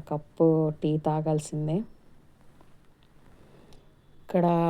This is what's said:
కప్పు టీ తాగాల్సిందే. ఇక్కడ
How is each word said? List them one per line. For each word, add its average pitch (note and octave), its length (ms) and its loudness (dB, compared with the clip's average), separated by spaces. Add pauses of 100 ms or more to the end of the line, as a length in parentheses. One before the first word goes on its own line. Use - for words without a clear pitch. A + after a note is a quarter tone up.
(120)
కప్పు D3+ 360 0 (340)
టీ D3+ 100 0 (180)
తాగాల్సిందే. D#3 680 -2 (2500)
ఇక్కడ F3 220 0 (240)